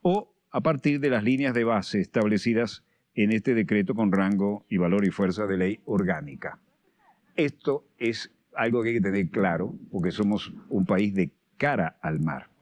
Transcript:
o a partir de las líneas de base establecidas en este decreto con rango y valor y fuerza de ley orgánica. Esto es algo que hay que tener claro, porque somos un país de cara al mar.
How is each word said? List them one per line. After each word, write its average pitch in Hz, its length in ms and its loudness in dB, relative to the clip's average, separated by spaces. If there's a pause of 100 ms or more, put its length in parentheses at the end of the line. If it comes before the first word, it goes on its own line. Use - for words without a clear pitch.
o 190 320 0 (160)
a 139 120 -4
partir 147 380 2
de 139 120 2
las 110 120 0
líneas 131 300 2
de 117 100 2
base 107 380 0
establecidas 107 840 0 (300)
en 107 180 2
este 113 220 0
decreto 104 400 2
con 107 180 2
rango 98 580 0
y 104 80 0
valor 90 280 2
y 92 60 2
fuerza 98 340 -2
de 98 120 0
ley 95 280 0
orgánica. 87 760 -4 (760)
Esto 147 500 -2 (140)
es 117 320 -4 (240)
algo 117 260 0
que 113 80 -2
hay 117 60 0
que 113 60 2
tener 95 280 0
claro, 90 460 0 (160)
porque 92 200 -2
somos 104 400 -2 (180)
un 98 160 0
país 101 280 0
de 95 160 0 (280)
cara 123 440 -2
al 156 180 -4
mar. 151 300 -4 (120)